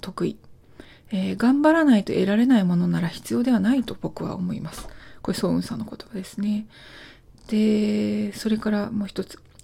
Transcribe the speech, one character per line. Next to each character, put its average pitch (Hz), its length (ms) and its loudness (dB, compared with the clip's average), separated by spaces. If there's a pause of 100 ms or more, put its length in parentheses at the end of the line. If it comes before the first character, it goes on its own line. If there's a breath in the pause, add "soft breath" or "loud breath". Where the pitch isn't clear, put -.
得 180 260 -6
意。 151 100 -4 (760 loud breath)
え 190 220 -2
ー、 190 60 -4
頑 262 240 4
張 302 100 6
ら 320 120 4
な 262 120 8
い 202 80 2
と - 80 -4
得 185 140 2
ら 202 100 2
れ 233 80 4
な 254 140 6
い 190 60 4
も 175 120 2
の 175 100 2
な 170 140 0
ら 170 80 0
必 - 240 -8
要 233 100 0
で 254 80 0
は 226 100 4
な 220 140 2
い 262 80 2
と - 160 -8
僕 - 260 -8
は 170 120 -6
思 180 160 -4
い - 80 -6
ま 160 120 -10
す。」 - 140 -14 (360 loud breath)
こ - 100 -4
れ、 - 60 -4
ソ 185 100 0
ウ 170 80 0
ン 180 60 0
さ 233 140 -8
ん - 20 -8
の 220 60 -8
言 - 100 -12 (120)
葉 - 80 -16
で 190 100 -8
す - 160 -12
ね。 208 260 -2 (840 loud breath)
で、 208 840 0
そ - 140 -6
れ 214 100 2
か 214 120 -2
ら 208 200 -2
も 208 160 -4
う - 20 -12
一 - 160 -8
つ。 - 140 -16 (240)